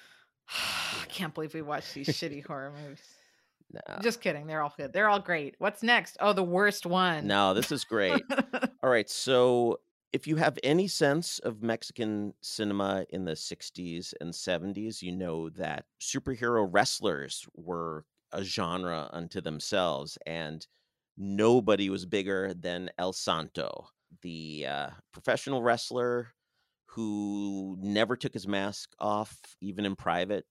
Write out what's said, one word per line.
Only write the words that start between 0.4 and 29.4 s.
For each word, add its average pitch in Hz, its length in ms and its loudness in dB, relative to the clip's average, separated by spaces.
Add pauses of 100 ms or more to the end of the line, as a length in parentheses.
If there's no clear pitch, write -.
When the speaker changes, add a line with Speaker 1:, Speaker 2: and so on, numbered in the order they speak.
Speaker 1:
<sighs> - 0 -
I - 600 -4
can't 170 260 -4
believe 156 180 -4
we 160 100 -4
watch 147 320 -4
these 139 120 -8
shitty 143 400 -2
Speaker 2:
<laughs> - 0 -
Speaker 1:
horror 139 340 -8
movies. 147 220 -16 (720)
Speaker 2:
No. - 280 -12
Speaker 1:
Just 233 200 0
kidding. 151 260 -4
They're 156 160 -2
all 147 140 -2
good. 139 160 -8
They're 208 160 4
all 202 100 6
great. 165 400 -4
What's 208 240 -2
next? 226 380 4
Oh, 208 120 6
the 190 120 2
worst 196 420 2
one. 175 400 2
Speaker 2:
No, 98 280 6
this 120 180 2
is 135 100 -2
great. 98 480 2
Speaker 1:
<laughs> - 540 -2
Speaker 2:
All 131 60 6
right. 113 200 4
So 123 680 6 (320)
if 139 160 -2
you 156 80 2
have 156 260 4
any 170 240 4
sense 160 540 2
of 110 240 -4
Mexican 107 760 -2
cinema 98 680 -2
in 95 140 -4
the 82 100 -2
sixties 87 840 -8
and 85 120 -8
seventies, 95 680 -4
you 90 80 -6
know 82 400 -4
that 78 360 -6 (140)
superhero 120 680 0
wrestlers 92 720 2 (120)
were 82 480 -6 (280)
a 98 100 -4
genre 87 720 -2
unto 85 280 -8
themselves, 80 840 -2
and 80 400 -8 (500)
nobody 101 720 4
was 95 180 -2
bigger 98 480 0
than 87 440 -6
El 92 140 0
Santo, - 760 -2 (340)
the, 78 440 -8
uh, 71 240 -4 (220)
professional 131 500 -2
wrestler 120 720 0 (520)
who 101 960 -4
never 104 360 2
took - 180 -6
his 92 120 -10
mask 101 520 -4
off, - 640 -4